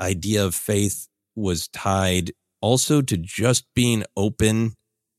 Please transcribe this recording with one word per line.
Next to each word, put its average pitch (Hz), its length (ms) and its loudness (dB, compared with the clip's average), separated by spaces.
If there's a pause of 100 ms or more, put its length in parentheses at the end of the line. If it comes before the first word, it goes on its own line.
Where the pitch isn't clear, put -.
idea 95 460 0
of 87 80 -2
faith 104 540 -2 (260)
was 95 340 -4
tied 92 640 0 (300)
also 131 420 2
to 120 140 -2
just 104 580 -2
being 120 300 2 (120)
open 110 580 0 (440)